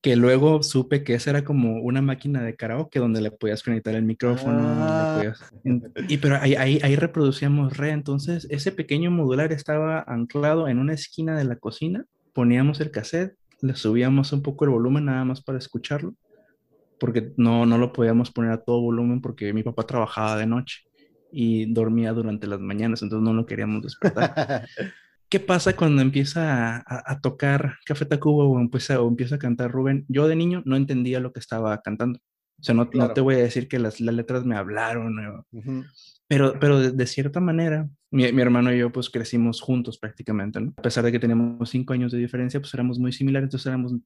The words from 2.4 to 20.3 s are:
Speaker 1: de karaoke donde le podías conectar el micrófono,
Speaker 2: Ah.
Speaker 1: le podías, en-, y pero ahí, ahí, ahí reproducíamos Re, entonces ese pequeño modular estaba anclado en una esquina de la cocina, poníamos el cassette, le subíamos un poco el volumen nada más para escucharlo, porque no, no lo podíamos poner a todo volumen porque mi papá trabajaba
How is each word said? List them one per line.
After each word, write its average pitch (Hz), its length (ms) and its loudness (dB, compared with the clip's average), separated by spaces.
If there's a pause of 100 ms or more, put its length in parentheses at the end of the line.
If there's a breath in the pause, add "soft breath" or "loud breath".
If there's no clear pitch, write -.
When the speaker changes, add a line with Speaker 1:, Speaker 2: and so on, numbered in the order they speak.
Speaker 1:
de 113 120 -6
karaoke 127 440 -4
donde 113 220 0
le 107 100 -2
podías 107 320 -4
conectar 110 320 -2
el 113 80 0
micrófono, 120 600 0
Speaker 2:
Ah. 156 640 0
Speaker 1:
le 113 60 -4
podías, - 220 -16 (120)
en-, 123 260 -2 (160)
y 147 100 0
pero 139 220 4
ahí, 139 160 4
ahí, 135 280 2
ahí 139 120 4
reproducíamos 143 800 0
Re, 143 140 -4
entonces 143 640 -4
ese 147 200 -2
pequeño 165 400 -2
modular 156 400 2
estaba 156 560 -2
anclado 147 640 0
en 120 100 2
una 143 140 0
esquina 160 440 -6
de 143 60 0
la 120 140 -2
cocina, 170 480 -6 (280)
poníamos 131 480 4
el 151 100 -4
cassette, 170 440 -4 (260)
le 131 140 0
subíamos 127 560 2
un 139 120 0
poco 143 220 -2
el 139 60 4
volumen 127 340 2
nada 131 200 -2
más 131 160 -4
para 135 160 -6
escucharlo, 147 560 -8 (840 soft breath)
porque 117 360 -2
no, 117 300 4
no 117 120 6
lo 120 140 2
podíamos 117 400 2
poner 117 200 -2
a 113 120 -4
todo 120 180 0
volumen 120 400 0
porque 110 320 -6
mi 110 100 -2
papá 113 240 -4
trabajaba 110 500 -2